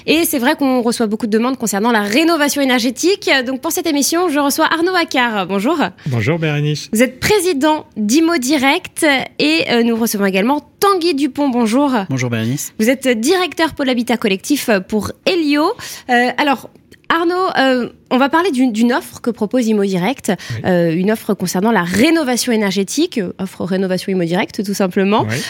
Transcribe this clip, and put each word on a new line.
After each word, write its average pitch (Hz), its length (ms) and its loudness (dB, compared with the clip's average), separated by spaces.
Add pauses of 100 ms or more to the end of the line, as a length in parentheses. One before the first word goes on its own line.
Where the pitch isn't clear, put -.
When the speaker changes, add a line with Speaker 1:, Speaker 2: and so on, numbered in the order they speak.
Speaker 1:
Et 311 200 4
c'est 302 120 -2
vrai 240 160 0
qu'on 262 260 0
reçoit 233 280 0
beaucoup 220 180 -4
de 202 60 -4
demandes 240 240 0
concernant 214 340 -2
la 220 120 2
rénovation 285 600 2
énergétique, 269 680 0 (180)
donc 262 140 -6
pour 320 120 -4
cette 349 160 -4
émission 330 400 0
je 285 100 0
reçois 285 280 0
Arnaud 339 280 0
Accard, 240 540 0
bonjour. 202 280 0 (300)
Speaker 2:
Bonjour 123 320 0
Bérénice. 151 540 -2
Speaker 1:
Vous 220 100 2
êtes 254 160 0
président 311 680 0 (100)
d'Imo 302 420 2
Direct 277 680 0 (360)
et, 311 320 2
euh, 233 100 4
nous 233 140 2
recevons 214 300 0
également 208 340 0 (180)
Tanguy 359 380 2
Dupont, 277 320 -2
bonjour. 240 420 2 (200)
Speaker 3:
Bonjour 127 200 -2
Bérénice. 117 480 -2
Speaker 1:
Vous 220 120 2
êtes 254 180 0
directeur 302 680 0
pôle 269 140 -2
habitat 233 300 0
collectif 226 520 -2 (160)
pour 202 240 -4 (160)
Elio. 311 380 2 (460)
Euh, 247 260 4
alors 277 340 0 (400)
Arnaud, 330 220 0 (260)
euh, 254 300 2 (220)
on 262 80 2
va 269 100 2
parler 339 220 2
d'une, 254 200 2
d'une 233 220 2
offre - 300 -6
que 240 80 -2
propose 220 360 0
Imo 214 160 2
Direct, 196 480 -2 (260)
Speaker 2:
Oui. 104 100 -8
Speaker 1:
euh, 170 280 2
une 185 160 0
offre 214 220 -2
concernant 190 400 -2
la 190 100 2
rénovation 247 720 0
énergétique, 214 640 0
euh, 190 220 -4
offre 196 260 -6
rénovation 185 480 -2
Imo 185 120 0
Direct 180 380 -2
tout 196 120 -2
simplement. 196 520 2
Speaker 2:
Oui. 110 80 -4 (160)